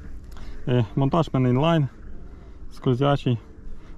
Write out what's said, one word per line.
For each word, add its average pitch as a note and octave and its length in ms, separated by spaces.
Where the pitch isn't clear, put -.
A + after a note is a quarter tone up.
Е, B2 180
монтаж C#3+ 320
в - 60
мене C3 160
інлайн, D3 380
скользячий. C3+ 640